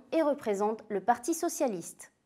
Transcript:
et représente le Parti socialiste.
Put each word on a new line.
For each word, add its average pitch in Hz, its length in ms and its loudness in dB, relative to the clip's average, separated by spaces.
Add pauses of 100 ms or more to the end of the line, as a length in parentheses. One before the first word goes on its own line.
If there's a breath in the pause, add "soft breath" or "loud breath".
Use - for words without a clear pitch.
(120)
et 320 120 4
représente 220 640 0
le 196 100 -2
Parti 240 340 2
socialiste. 262 760 -4 (140)